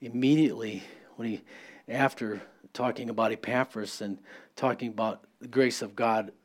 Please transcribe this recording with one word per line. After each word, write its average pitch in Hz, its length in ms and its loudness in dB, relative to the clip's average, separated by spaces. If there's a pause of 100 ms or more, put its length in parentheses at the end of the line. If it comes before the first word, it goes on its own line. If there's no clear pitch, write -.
immediately 120 840 2 (340)
when 113 120 -4
he, 104 120 -4 (460)
after 117 540 -2 (320)
talking 123 360 -2
about 110 220 2
Epaphras 117 680 -4
and 101 160 -4 (380)
talking 123 340 0
about 107 360 -4 (140)
the 127 80 -14
grace 123 340 2
of 104 140 -10
God 110 360 2 (140)